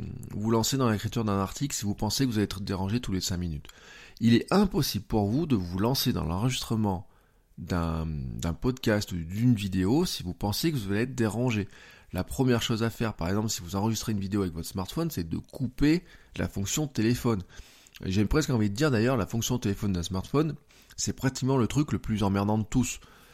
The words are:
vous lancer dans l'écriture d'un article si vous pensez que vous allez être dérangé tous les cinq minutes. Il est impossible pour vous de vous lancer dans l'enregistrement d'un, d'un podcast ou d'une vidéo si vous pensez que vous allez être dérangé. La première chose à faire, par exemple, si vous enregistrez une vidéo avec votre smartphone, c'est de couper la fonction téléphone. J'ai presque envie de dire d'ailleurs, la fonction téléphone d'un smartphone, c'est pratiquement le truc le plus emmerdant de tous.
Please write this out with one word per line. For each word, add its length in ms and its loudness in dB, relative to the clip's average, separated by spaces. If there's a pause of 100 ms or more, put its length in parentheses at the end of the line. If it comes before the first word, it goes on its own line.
(300)
vous 200 -2
lancer 260 4
dans 140 4
l'écriture 340 0
d'un 140 2
article 360 -2
si 100 -6
vous 100 0
pensez 300 0
que 60 2
vous 80 0
allez 60 4
être 160 -6
dérangé 400 -2
tous 120 -4
les 80 0
cinq 180 -2
minutes. 280 -4 (540)
Il 140 6
est 180 2
impossible 520 2
pour 220 2
vous 200 2
de 100 2
vous 220 -2
lancer 340 2
dans 120 0
l'enregistrement 840 0 (520)
d'un, 480 -2
d'un 480 -4
podcast 580 0
ou 40 -4
d'une 380 2
vidéo 520 2
si 160 -6
vous 120 -6
pensez 380 0
que 60 -2
vous 140 -6
allez 100 2
être 120 -4
dérangé. 540 0 (440)
La 120 -2
première 380 2
chose 200 0
à 80 0
faire, 240 -4
par 140 -4
exemple, 220 0
si 100 -4
vous 160 -6
enregistrez 360 0
une 80 -2
vidéo 200 0
avec 140 -2
votre 120 -6
smartphone, 440 -4
c'est 180 -6
de 80 -4
couper 640 0 (340)
la 120 -2
fonction 400 -4
téléphone. 540 0 (640)
J'ai 200 2
presque 260 2
envie 200 2
de 40 -6
dire 160 2
d'ailleurs, 280 4
la 80 0
fonction 320 -2
téléphone 340 0
d'un 100 0
smartphone, 540 -2 (400)
c'est 160 -2
pratiquement 440 0
le 120 4
truc 240 0
le 80 -2
plus 240 -2
emmerdant 340 2
de 60 0
tous. 340 0 (360)